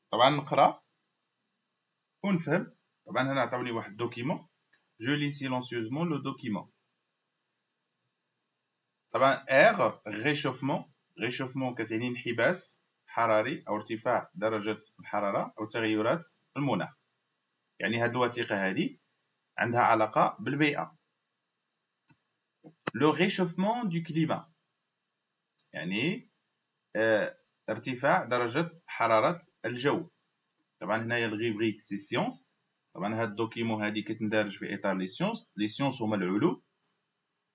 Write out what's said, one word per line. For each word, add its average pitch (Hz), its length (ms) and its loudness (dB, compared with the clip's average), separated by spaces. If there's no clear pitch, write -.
طبعا 120 180 6
نقرأ 143 520 2
ونفهم. 190 520 0
طبعا 120 180 -2
هنا 135 80 2
عطاوني 120 300 -2
واحد 104 260 -6
دوكيمون. 120 500 -4
Je 127 100 -2
lis 147 200 0
silencieusement 127 760 -4
le 147 160 -2
document. 123 460 -6
طبعا 127 340 4
R, 127 340 0
réchauffement. 135 800 -2
Réchauffement 127 580 -4
كتعني 113 300 -2
انحباس 120 720 -2
حراري 117 500 2
أو 104 80 -2
ارتفاع 110 580 -2
درجة 107 460 -2
الحرارة 104 600 -2
أو 107 60 -4
تغيرات 110 640 0
المناخ. 123 360 -2
يعني 101 180 0
هاد 117 120 2
الوثيقة 120 580 0
هادي 95 340 -2
عندها 117 240 2
علاقة - 580 4
بالبيئة. 131 580 0
Le 147 100 4
réchauffement 185 840 0
du 165 140 -2
climat. 147 380 -2
يعني، 117 580 -4
آه، 107 420 2
ارتفاع 131 540 0
درجة 123 460 0
حرارة 117 560 2
الجو. 123 440 -2
طبعا 101 180 -2
هنايا 117 280 0
الغيبغيك 107 560 -2
سي 101 160 -8
سيونس. 185 560 -4
طبعا 104 220 -4
هاد 113 140 0
الدوكيمون 110 520 -2
هادي 104 200 -2
كتندرج 107 560 -2
في - 180 -6
إطار 95 220 0
لي 92 100 -2
سيونس. 214 480 -4
لي 107 120 -2
سيونس 131 340 -2
هما 107 140 0
العلوم. 101 460 2